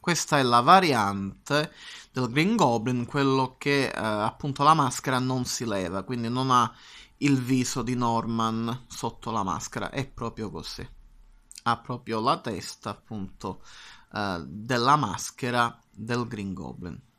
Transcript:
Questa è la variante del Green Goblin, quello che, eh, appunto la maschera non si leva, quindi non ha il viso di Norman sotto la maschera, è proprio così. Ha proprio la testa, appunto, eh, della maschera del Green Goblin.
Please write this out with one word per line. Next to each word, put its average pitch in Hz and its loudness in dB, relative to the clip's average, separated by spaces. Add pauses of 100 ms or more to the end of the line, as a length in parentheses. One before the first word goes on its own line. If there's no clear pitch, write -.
Questa 160 0
è 139 4
la 120 6
variante 127 4 (400)
del 127 -2
Green 160 2
Goblin, 123 2
quello 135 0
che, 139 2
eh, - -6
appunto 110 -2
la 151 8
maschera 135 0
non 127 0
si 117 -6
leva, 95 -2
quindi 120 -4
non 131 0
ha 120 4 (480)
il 139 4
viso 127 0
di 123 -2
Norman 113 -2
sotto - -10
la 110 0
maschera, 95 -4
è 131 -6
proprio 110 -10
così. - -12 (760)
Ha 117 0
proprio 113 -6
la 139 2
testa, - -8
appunto, 98 -10 (480)
eh, 98 -4
della 117 2
maschera 120 -2 (140)
del 117 -4
Green 104 -6
Goblin. 87 -12 (160)